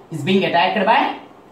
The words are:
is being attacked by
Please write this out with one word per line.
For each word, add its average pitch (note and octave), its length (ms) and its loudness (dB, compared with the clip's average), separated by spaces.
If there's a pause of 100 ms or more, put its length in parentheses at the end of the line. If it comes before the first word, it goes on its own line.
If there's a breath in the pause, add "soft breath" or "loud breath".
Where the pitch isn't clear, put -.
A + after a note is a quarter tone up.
(120)
is D3 120 -8
being F#3+ 200 2
attacked F#3 420 0
by B3+ 340 0 (320)